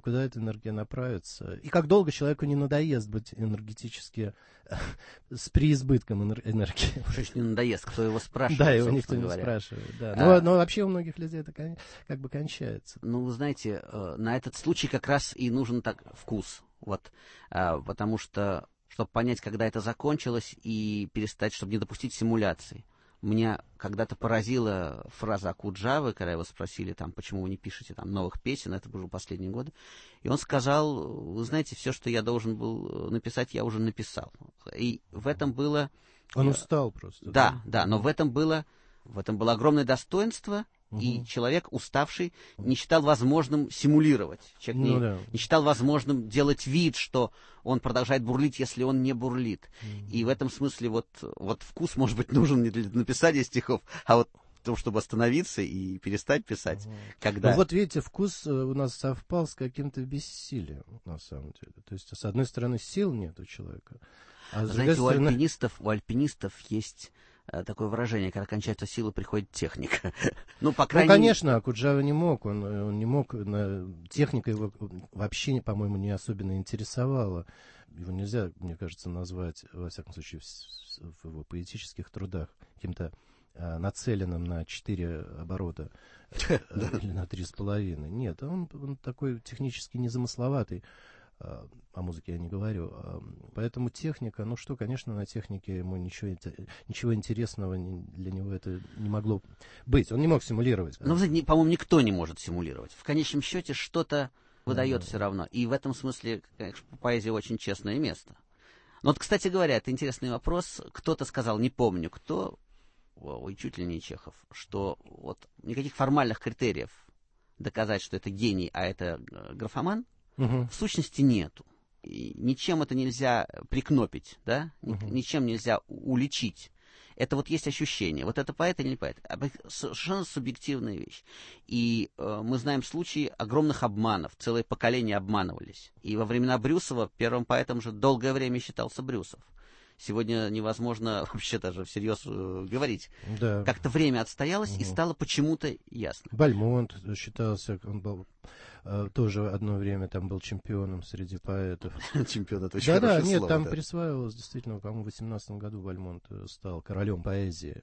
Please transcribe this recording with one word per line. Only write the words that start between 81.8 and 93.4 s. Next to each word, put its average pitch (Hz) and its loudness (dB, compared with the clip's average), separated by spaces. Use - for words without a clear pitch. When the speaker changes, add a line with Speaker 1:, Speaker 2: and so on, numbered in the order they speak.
Speaker 1:
трудах 92 -6
каким-то, 87 -8
а, 82 -6
нацеленным 92 -2
на 85 -4
четыре 85 -6
оборота, 85 -8
Speaker 2:
<laughs> - -4
Speaker 1:
э, 165 4
или 98 -4
на 90 -4
три 90 -8
с - -14
половиной. 98 -4
Нет, 110 -6
он, 170 -6
он 139 -10
такой 127 -6
технически - -8
незамысловатый. 123 -2
А, - -12
о 92 -8
музыке 85 -8
я 85 -4
не 85 -6
говорю. 98 -4
А, 87 -12